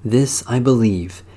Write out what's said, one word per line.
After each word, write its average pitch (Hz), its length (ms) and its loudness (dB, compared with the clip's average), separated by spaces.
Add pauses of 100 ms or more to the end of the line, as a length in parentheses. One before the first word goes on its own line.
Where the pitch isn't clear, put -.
This 127 440 0
I 123 100 0
believe, 113 640 0 (140)